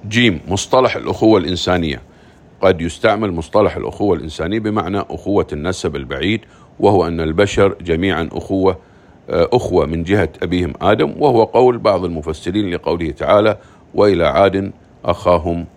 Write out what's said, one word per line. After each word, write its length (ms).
جيم، 400
مصطلح 480
الأخوة 420
الإنسانية. 640
قد 200
يستعمل 520
مصطلح 440
الأخوة 400
الإنسانية 420
بمعنى 420
أخوة 520
النسب 440
البعيد، 440
وهو 260
أن 140
البشر 600
جميعًا 520
أخوة، 440
آه، 220
أخوة 340
من 160
جهة 260
أبيهم 300
آدم، 360
وهو 260
قول 340
بعض 260
المفسرين 720
لقوله 360
تعالى: 480
"وإلى 320
عاد 460
أخاهم 640